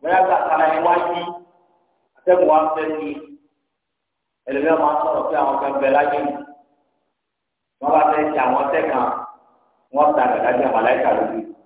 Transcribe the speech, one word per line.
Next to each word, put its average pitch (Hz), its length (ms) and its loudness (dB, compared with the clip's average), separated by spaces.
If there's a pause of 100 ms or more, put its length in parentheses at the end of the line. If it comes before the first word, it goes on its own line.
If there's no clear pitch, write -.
Bóyá 175 140 0
àgbàkára 160 480 2
yẹn 156 180 0
wá 175 180 4
yí, 175 200 -4 (880)
atẹ́gùn 180 360 2
wá 156 180 4
fẹ́ 156 220 -4
sí 156 180 -6
i. - 80 -8 (1300)
Ẹlòmíràn 143 320 0
máa 147 140 2
ń 151 60 0
sọ̀rọ̀ 147 240 -2
pé 156 120 -4
àwọn 135 220 0
kan 139 160 -4
bẹ 139 160 0
láyé 143 220 2
yìí. 147 200 -2 (1500)
Wọ́n - 100 -2
bá - 140 4
fẹ́ 151 200 0
ṣe 151 140 -2
àwọn 127 280 0
tẹ́ - 160 0
kan, - 200 -2 (920)
wọ́n 151 180 4
ta 143 160 2
gàdá 123 240 0
jẹ́ 123 200 0
màláìkà 110 400 2
lójú. 104 280 -2 (260)